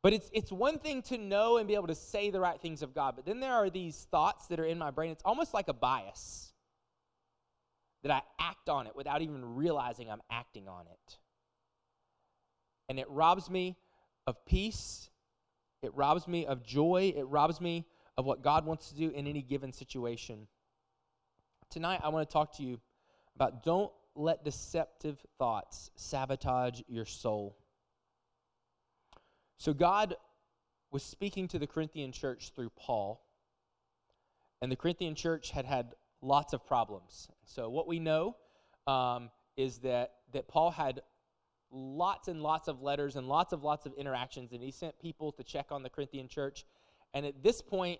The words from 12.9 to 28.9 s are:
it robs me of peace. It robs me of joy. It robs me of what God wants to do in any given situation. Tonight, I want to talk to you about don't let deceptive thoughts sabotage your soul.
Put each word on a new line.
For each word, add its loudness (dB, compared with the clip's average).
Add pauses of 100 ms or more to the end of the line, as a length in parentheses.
it -6
robs 4
me -2 (500)
of -6
peace. 0 (720)
It -6
robs 4
me 0
of -2
joy. 4
It -2
robs 4
me -2 (320)
of 0
what 0
God 6
wants -4
to -16
do 0
in -4
any -2
given -4
situation. -8 (1200)
Tonight, -2
I 2
want 0
to -14
talk 2
to -6
you -6 (540)
about 2
don't 2 (240)
let 0
deceptive -4 (220)
thoughts -2
sabotage 0
your -4
soul. -4 (2000)